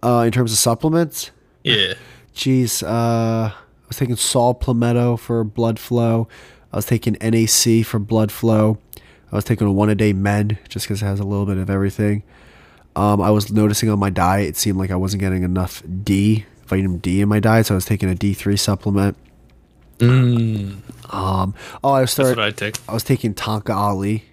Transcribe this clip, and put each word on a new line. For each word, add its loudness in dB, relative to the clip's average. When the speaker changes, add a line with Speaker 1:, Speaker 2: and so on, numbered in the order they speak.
Speaker 1:
Uh, 2
in 2
terms 0
of 0
supplements? 0
Speaker 2:
Yeah. 0
Speaker 1:
Jeez, 0
uh, 0
I -8
was -12
taking -2
Saw 0
Palmetto 0
for -2
blood -2
flow. 0
I -6
was -4
taking 0
N -2
A 4
C 2
for -4
blood 0
flow. 2
I -4
was -2
taking 0
a 2
one-a-day 2
men 0
just -10
'cause -4
it -6
has -2
a -4
little -2
bit -2
of -4
everything. 0
Um, 2
I 2
was 2
noticing 2
on 2
my 0
diet, 2
it -8
seemed -2
like -2
I -2
wasn't -2
getting 0
enough -4
D, 2
vitamin -2
D 0
in 2
my 2
diet, 4
so 0
I 2
was -2
taking 0
a 0
D -2
three -2
supplement. 0
Speaker 2:
Mm. 2
Speaker 1:
Um, -2
oh, 2
I 4
was 0
Speaker 2:
That's 2
Speaker 1:
start-, 2
Speaker 2:
what 0
I 0
take. -8
Speaker 1:
I -10
was -4
taking 0
Tonka -4
Ali. -2